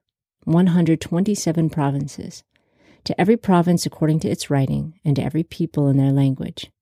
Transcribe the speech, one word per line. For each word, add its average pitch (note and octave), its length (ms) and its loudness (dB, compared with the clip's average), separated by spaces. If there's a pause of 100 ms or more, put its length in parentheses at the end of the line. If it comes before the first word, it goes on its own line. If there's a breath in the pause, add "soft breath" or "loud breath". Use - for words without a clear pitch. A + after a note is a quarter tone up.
(460)
one E3+ 220 4
hundred E3 320 2
twenty-seven E3+ 680 -2
provinces, C#3+ 760 -4 (600 soft breath)
to - 140 -4
every G#3 180 4
province F3 480 2
according D#3 340 0
to - 100 -4
its - 200 -6
writing, C#3+ 560 -2
and C#3+ 100 2
to C3+ 80 -2
every D#3 180 -2
people D#3 460 -4
in C3+ 80 2
their C#3 160 2
language, C3+ 580 -2 (120)